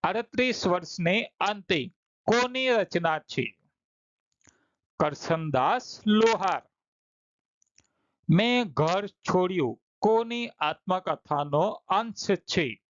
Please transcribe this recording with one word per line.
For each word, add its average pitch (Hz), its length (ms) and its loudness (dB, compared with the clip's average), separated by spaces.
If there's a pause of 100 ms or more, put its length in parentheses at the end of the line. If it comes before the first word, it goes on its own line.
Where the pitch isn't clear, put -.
આડત્રીસ 226 640 0
વર્ષને 175 720 0
અંતે 196 480 -2 (360)
કોની 247 460 0
રચના 170 500 0
છે? - 380 -6 (1400)
કરસનદાસ 156 1080 -2
લોહાર. 208 640 2 (1600)
મેં 233 340 4
ઘર 175 440 -2
છોડ્યું 180 760 -2 (200)
કોની 233 460 0
આત્મકથાનો 151 1200 -2
અંશ 214 600 -4
છે? 156 600 -2